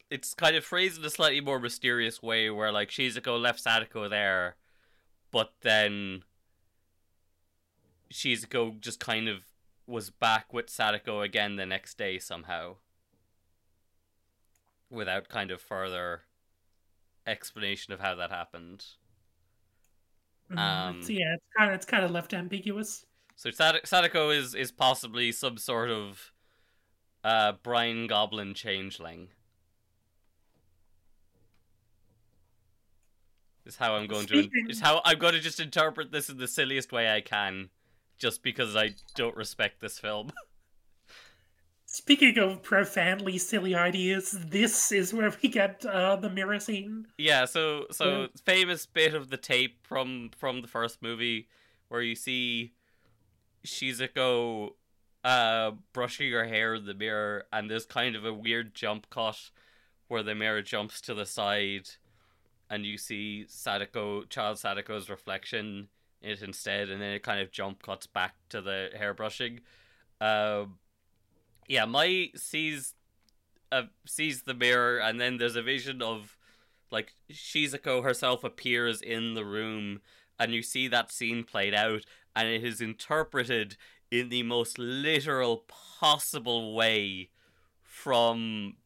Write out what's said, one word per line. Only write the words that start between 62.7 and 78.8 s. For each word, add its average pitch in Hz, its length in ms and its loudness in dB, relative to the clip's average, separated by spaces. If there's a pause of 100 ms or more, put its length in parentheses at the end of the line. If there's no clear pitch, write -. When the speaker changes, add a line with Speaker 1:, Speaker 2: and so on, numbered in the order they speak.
Speaker 1:
you 104 140 -8
see 104 480 -8
Sadako, 104 800 -4
child 107 320 -4
Sadako's 101 520 -6
reflection 101 800 -8 (340)
in 107 80 -10
it 104 140 -8
instead, 101 460 -6
and 98 120 -8
then 101 120 -6
it 101 100 -8
kind 101 180 -2
of 95 100 -6
jump 98 300 -8
cuts - 240 -10
back 92 300 -4 (140)
to 107 120 -8
the 95 340 -4
hair 104 200 -4
brushing. 117 460 -6 (600)
Um, 107 560 0 (880)
yeah, 123 180 2
Mai 170 500 2
sees, 156 600 -6 (760)
uh, 131 120 0 (240)
sees 151 360 -4
the 131 120 -6
mirror, 123 440 4
and 113 220 0
then 123 160 0
there's 120 180 0
a 117 60 0
vision 127 400 -4
of, 110 340 -6 (560)
like, 110 220 -4 (180)
Shizuko 139 720 -2
herself 127 400 2
appears 120 580 0